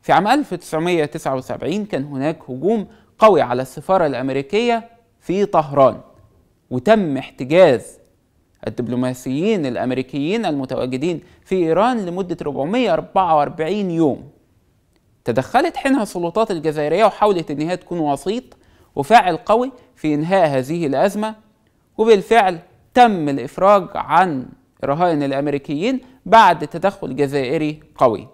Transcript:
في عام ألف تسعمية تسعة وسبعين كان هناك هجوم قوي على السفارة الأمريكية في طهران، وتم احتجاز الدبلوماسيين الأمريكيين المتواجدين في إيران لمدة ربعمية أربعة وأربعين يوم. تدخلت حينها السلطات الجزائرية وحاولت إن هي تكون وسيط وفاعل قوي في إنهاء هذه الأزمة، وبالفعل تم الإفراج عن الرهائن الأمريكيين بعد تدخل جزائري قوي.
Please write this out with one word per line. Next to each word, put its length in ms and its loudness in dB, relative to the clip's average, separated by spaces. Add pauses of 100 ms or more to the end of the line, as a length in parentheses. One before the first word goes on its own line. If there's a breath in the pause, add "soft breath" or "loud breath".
في 100 0
عام 160 4
ألف 260 0
تسعمية 500 -2
تسعة 320 -6
وسبعين 500 -6
كان 180 -6
هناك 340 -6 (100)
هجوم 380 -2 (320 soft breath)
قوي 240 6
على 200 -2
السفارة 440 -2
الأمريكية 800 -4 (320)
في 240 -2
طهران، 560 2 (720)
وتم 460 0
احتجاز 840 2 (680)
الدبلوماسيين 1000 -4
الأمريكيين 800 -4
المتواجدين 760 -4 (240 soft breath)
في 100 -4
إيران 520 0
لمدة 360 -6
ربعمية 500 -2
أربعة 440 0
وأربعين 540 -2
يوم. 400 0 (960)
تدخلت 520 -2
حينها 260 -2
السلطات 480 -4
الجزائرية 540 0
وحاولت 460 0
إن 100 -6
هي 160 -4
تكون 220 -10
وسيط 460 -4 (520 soft breath)
وفاعل 400 4
قوي 360 0 (240 soft breath)
في 180 -2
إنهاء 440 2
هذه 280 -4
الأزمة، 480 -2 (640)
وبالفعل 600 4 (360)
تم 340 4
الإفراج 680 2
عن 520 0 (380)
الرهائن 380 0
الأمريكيين 760 -4 (260 loud breath)
بعد 420 6
تدخل 480 -6
جزائري 640 -2 (140)
قوي. 400 2